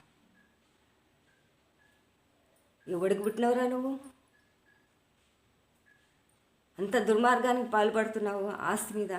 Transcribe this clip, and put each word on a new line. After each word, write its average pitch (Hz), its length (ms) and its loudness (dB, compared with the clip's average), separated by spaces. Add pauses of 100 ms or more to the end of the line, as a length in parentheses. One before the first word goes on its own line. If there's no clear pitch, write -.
(3000)
ఎవడికి 190 340 0
పుట్టినవురా 240 440 2
నువ్వు? 254 320 -2 (2750)
అంత 202 200 -2
దుర్మార్గానికి 240 720 2
పాల్పడుతున్నావు 214 760 0
ఆస్తి 202 460 -4
మీద. 196 240 -6